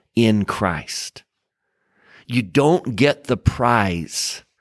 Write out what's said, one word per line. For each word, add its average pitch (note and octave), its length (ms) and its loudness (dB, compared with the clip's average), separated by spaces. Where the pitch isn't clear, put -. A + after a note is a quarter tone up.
in A2 300 4
Christ. - 800 -6
You B2 160 -2
don't C#3 520 2
get C#3 300 0
the A#2 140 0
prize G2+ 1080 -2